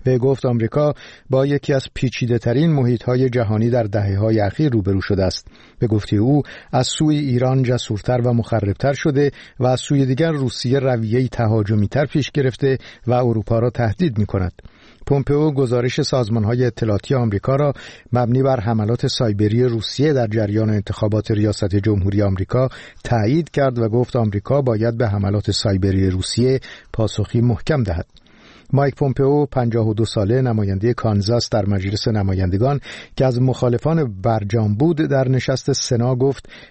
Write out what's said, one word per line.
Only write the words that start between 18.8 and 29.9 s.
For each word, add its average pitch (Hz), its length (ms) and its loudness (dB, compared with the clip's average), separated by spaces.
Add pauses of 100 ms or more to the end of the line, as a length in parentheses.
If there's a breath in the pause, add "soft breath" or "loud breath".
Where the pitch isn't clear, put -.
سایبری 107 560 2
روسیه 127 500 0
در 120 140 2
جریان 107 420 0
انتخابات 107 600 -2
ریاست 104 440 0
جمهوری 101 460 2
آمریکا 101 480 0 (340 loud breath)
تایید 123 460 0
کرد 131 300 0
و 113 100 2
گفت 120 260 0
آمریکا 113 460 0
باید 117 360 0
به 120 100 0
حملات 101 440 0
سایبری 95 580 2
روسیه 117 500 0 (340 loud breath)
پاسخی 107 480 -2
محکم 123 420 0
دهد. 87 220 -4 (680 loud breath)
مایک 139 220 2
پومپئو، 139 500 2
پنجاه 117 420 0
و 110 60 0